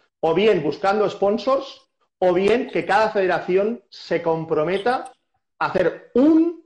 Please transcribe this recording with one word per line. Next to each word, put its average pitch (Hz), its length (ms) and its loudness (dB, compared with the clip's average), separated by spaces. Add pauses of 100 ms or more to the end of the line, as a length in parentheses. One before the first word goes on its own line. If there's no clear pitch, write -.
(180)
O 165 140 0
bien 190 300 2
buscando 196 460 -2
sponsors, 233 720 -2 (380)
o 180 140 2
bien 202 360 0
que 165 160 -4
cada 208 240 2
federación 190 800 -2
se - 320 -6
comprometa 165 920 -2 (480)
a 156 60 -2
hacer 165 480 -4
un 320 520 4